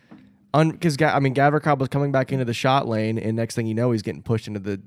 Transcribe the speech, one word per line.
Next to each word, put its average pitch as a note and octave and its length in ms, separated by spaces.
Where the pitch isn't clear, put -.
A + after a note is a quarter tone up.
un-, D#3+ 240
'cause D#3+ 180
Ga-, D3+ 160
I G#2 80
mean, C#3 140
Gavrikov C#3+ 460
was C3 100
coming C#3+ 240
back C3 180
into C3 140
the A#2 80
shot C3 340
lane, A2 300
and A2 180
next A2+ 200
thing A#2 120
you A2 60
know, A#2+ 180
he's A2 120
getting E2 180
pushed A2+ 260
into G#2 120
the, G2 280